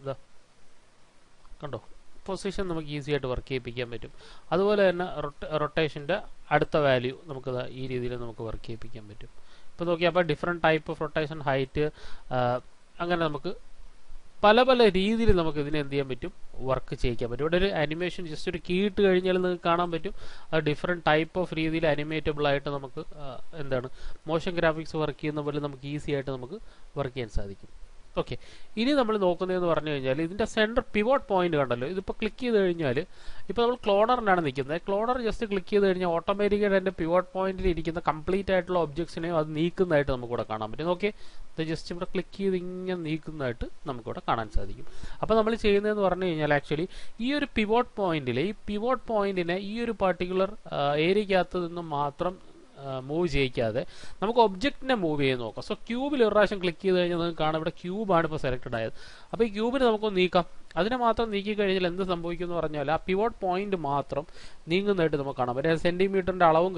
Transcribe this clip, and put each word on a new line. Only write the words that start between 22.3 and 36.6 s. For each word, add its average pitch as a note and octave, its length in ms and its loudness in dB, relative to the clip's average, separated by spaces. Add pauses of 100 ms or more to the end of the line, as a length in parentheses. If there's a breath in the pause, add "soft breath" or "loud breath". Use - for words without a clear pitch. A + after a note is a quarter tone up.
ആയിട്ട് C#3+ 260 0
നമുക്ക്, C#3 260 -8 (200)
ആ, C#3 40 -4 (360)
എന്താണ് C3 260 -2 (380 loud breath)
motion E3+ 340 -2
graphics D#3+ 420 0
work D3 180 -4
ചെയ്യുന്ന D3+ 280 -2
പോലെ D3 180 -2
നമുക്ക് C#3 280 -12
easy D3+ 220 -4
ആയിട്ട് C3+ 200 -4
നമുക്ക് C3 220 -10 (380 soft breath)
work C3 180 -4
ചെയ്യാൻ B2 160 -6 (100)
സാധിക്കും. G2 300 -8 (480)
ഓക്കെ, C#3+ 160 -4 (460 loud breath)
ഇനി B3 180 2
നമ്മൾ A3 240 2
നോക്കുന്നതെന്ന് F3+ 480 2
പറഞ്ഞു D3+ 220 0
കഴിഞ്ഞാൽ C3+ 280 0
ഇതിൻ്റെ F#3+ 320 -2
സെൻട്രൽ A3+ 400 2
pivot B3 380 2
point F3+ 280 2
കണ്ടല്ലോ, B2 340 0
ഇതിപ്പോൾ G3 260 -6
click - 240 -4
ചെയ്ത് A#3 180 2
കഴിഞ്ഞാൽ E3 360 0 (520 loud breath)
ഇപ്പോൾ G3 140 -2
നമ്മൾ B3 220 2
ക്ലോണറിനാണ് G#3+ 600 4
നിൽക്കുന്നത്. C#3 420 -2
cloner A3 300 0 (100)
just G#3 240 -2
click G3 220 -2
ചെയ്ത് G3+ 140 6
കഴിഞ്ഞാൽ F3+ 280 2
ഓട്ടോമാറ്റിക്കായിട്ട് G3+ 640 2